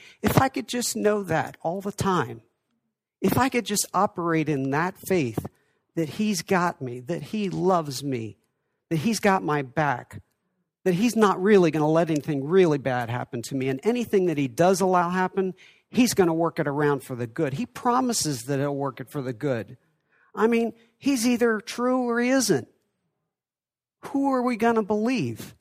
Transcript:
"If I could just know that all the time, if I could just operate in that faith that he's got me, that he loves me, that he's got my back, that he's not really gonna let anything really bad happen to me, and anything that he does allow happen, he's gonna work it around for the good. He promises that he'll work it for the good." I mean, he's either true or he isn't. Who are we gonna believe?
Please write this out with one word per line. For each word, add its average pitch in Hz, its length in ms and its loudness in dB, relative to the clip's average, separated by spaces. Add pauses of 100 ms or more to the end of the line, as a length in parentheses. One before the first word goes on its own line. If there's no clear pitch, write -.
(200)
"If - 200 2
I 269 80 2
could 262 180 -8
just 247 300 -4
know 208 260 0
that 160 400 -4
all 175 180 -6
the 196 120 -8
time, 123 500 -2 (800)
if 190 180 2
I 254 100 4
could 240 160 -2
just 202 300 -2
operate 170 540 0
in 139 220 -2
that 165 260 -2 (100)
faith 135 400 -2 (480)
that 160 140 -2
he's 208 340 -2
got 175 400 0
me, 123 180 -8
that 147 220 -6
he 202 260 -6
loves 160 540 0
me, 117 360 -8 (520)
that 165 60 -2
he's 185 240 -2
got 190 240 2
my 151 180 0
back, 127 580 -4 (640)
that 185 120 2
he's 220 220 2
not 190 260 4
really 185 280 6
gonna 151 180 2
let 160 220 2
anything 143 340 -2
really 165 320 4
bad 123 320 -2
happen 123 340 -6
to - 120 -8
me, 131 140 -2
and 131 160 -2
anything 214 420 2
that 160 100 0
he 139 120 0
does 170 320 4
allow 180 280 2
happen, 185 460 -2 (340)
he's - 240 2
gonna 170 220 4
work 165 240 0
it 151 80 0
around 143 360 2
for 131 120 -10
the 120 120 -4
good. 131 280 -2
He 208 120 -4
promises 240 760 -2
that 139 160 -2
he'll 143 160 -2
work 139 260 -6
it 127 100 -14
for 147 120 -6
the 127 100 -6
good." 120 460 -6 (560)
I 208 140 4
mean, 233 260 0 (240)
he's 254 280 0
either 233 340 2
true 254 400 -2
or 240 200 -2
he 247 80 0
isn't. 202 400 2 (1400)
Who 277 220 -2
are 254 120 0
we 247 140 0
gonna 226 260 2
believe? 208 800 -2